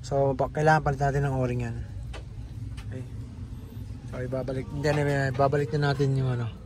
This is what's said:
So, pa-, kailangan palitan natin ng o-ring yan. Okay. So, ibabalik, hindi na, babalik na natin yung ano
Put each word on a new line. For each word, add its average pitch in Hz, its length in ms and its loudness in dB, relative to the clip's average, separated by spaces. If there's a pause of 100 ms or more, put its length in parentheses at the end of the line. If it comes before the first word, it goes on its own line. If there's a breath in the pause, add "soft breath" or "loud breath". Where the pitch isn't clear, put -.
So, 139 320 2
pa-, 131 160 0
kailangan 156 320 4
palitan 139 320 2
natin 143 160 2
ng 131 80 0
o-ring 123 240 0
yan. 117 140 -6 (1120)
Okay. 127 120 -8 (1080)
So, 127 80 -6
ibabalik, 127 480 -2
hindi 143 240 -4
na, 143 400 4
babalik 139 400 4
na 147 240 2
natin 135 240 4
yung 127 160 2
ano 117 160 -2 (140)